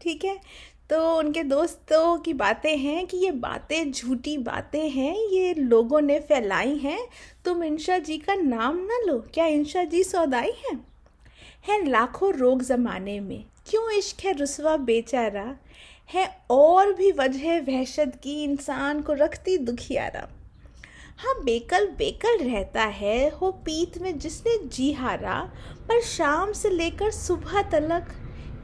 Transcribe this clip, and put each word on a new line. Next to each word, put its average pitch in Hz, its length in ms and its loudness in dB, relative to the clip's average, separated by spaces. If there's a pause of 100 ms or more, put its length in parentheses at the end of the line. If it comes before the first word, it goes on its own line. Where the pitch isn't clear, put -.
ठीक 320 240 -4
है। 392 160 -4 (500)
तो 320 280 2
उनके 302 240 0
दोस्तों 320 760 2
की 330 140 -4
बातें 254 440 0
हैं 294 300 -2
कि 370 100 -6
ये 370 140 2
बातें 285 640 -4
झूठी 262 460 -4
बातें 294 520 -4
हैं, 269 260 -2
ये 370 380 0
लोगों 240 460 4
ने 294 200 4
फैलाई 233 560 2
हैं। 311 320 -4 (360)
तुम 349 200 0
इंशा 320 340 0
जी 311 200 -4
का 392 160 -2
नाम 269 420 0
ना 403 300 -2
लो, 262 180 0 (100)
क्या 330 120 2
इंशा 302 380 0
जी 339 200 2
सौदाई 320 460 0
हैं? 466 360 -8 (840)
हैं 403 180 2
लाखों 262 480 2
रोग 254 280 4
ज़माने 202 580 -2
में, 202 240 -10 (260)
क्यों 453 200 0
इश्क 403 340 -2
है 392 80 2
रुसवा 294 440 0
बेचारा? 233 800 -2 (560)
है 370 280 -2 (100)
और 339 420 8
भी 381 200 4
वजह 285 480 0
वहशत 262 520 -2 (100)
की, 294 220 -6
इंसान 285 580 -2
को 302 100 -2
रखती 311 460 0
दुखियारा। 240 720 -6 (880)
हाँ, 508 280 -2
बेकल 262 420 2
बेकल 330 520 0
रहता 226 460 -2
है, 214 460 0
हो 370 200 -2
पीत 339 480 -4
में 349 200 -6
जिसने 370 500 -2
जी 262 240 0
हारा, 247 600 -4 (200)
पर 466 280 2
शाम 339 520 0
से 403 180 0
लेकर 339 400 0
सुबह 359 520 -2
तलक 330 460 0 (560)